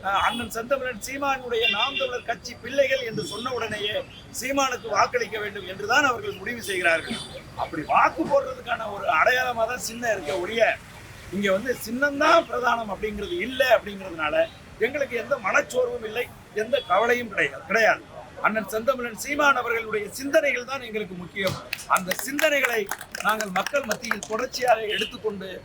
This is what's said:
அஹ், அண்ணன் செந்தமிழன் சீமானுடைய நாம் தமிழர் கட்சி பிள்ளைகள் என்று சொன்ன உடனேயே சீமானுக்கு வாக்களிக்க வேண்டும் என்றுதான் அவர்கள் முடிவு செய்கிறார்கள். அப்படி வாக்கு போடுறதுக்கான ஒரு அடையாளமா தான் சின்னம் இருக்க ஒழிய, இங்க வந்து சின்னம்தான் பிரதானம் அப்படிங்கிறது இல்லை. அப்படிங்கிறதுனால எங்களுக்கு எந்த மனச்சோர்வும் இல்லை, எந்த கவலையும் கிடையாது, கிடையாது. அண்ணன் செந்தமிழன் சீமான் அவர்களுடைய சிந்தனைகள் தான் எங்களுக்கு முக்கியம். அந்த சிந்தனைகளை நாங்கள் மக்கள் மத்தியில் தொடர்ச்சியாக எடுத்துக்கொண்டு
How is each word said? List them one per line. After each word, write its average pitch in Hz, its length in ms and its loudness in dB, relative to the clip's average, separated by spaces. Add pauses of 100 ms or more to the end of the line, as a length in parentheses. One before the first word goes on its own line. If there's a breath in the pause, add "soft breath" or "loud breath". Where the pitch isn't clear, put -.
அஹ், 196 160 2
அண்ணன் 233 300 2
செந்தமிழன் 240 520 -2
சீமானுடைய 254 680 0
நாம் 254 280 0
தமிழர் 247 280 -2
கட்சி 240 300 -6
பிள்ளைகள் 269 440 2
என்று 220 260 -4
சொன்ன 240 280 -6
உடனேயே 214 500 -2 (380)
சீமானுக்கு 254 480 0
வாக்களிக்க 214 500 2
வேண்டும் 202 280 -6
என்றுதான் 208 360 2
அவர்கள் 220 280 0
முடிவு 208 300 -8
செய்கிறார்கள். 180 540 0 (400)
அப்படி 151 260 -4
வாக்கு 277 440 4
போடுறதுக்கான 233 680 0
ஒரு 196 160 -4
அடையாளமா 233 580 4
தான் 240 120 -4
சின்னம் 233 320 -4
இருக்க 196 260 -2
ஒழிய, 196 380 4 (560)
இங்க 196 200 0
வந்து 233 340 0
சின்னம்தான் 285 600 4
பிரதானம் 233 440 0
அப்படிங்கிறது 202 480 -4
இல்லை. 254 300 -4
அப்படிங்கிறதுனால 175 800 2 (320)
எங்களுக்கு 247 380 -2
எந்த 233 200 -2
மனச்சோர்வும் 240 640 0
இல்லை, 220 240 -4 (280)
எந்த 226 320 0
கவலையும் 233 420 4
கிடையாது, 160 360 -2
கிடையாது. 202 360 4 (400)
அண்ணன் 208 280 0
செந்தமிழன் 233 480 -2
சீமான் 285 380 4
அவர்களுடைய 226 540 -2
சிந்தனைகள் 277 560 2
தான் 262 160 -6
எங்களுக்கு 214 340 -6
முக்கியம். 180 400 -2 (320)
அந்த 180 280 2 (100)
சிந்தனைகளை 262 600 2 (340)
நாங்கள் 214 260 2
மக்கள் 208 360 -2
மத்தியில் 214 360 -2
தொடர்ச்சியாக 240 640 0
எடுத்துக்கொண்டு 202 840 -4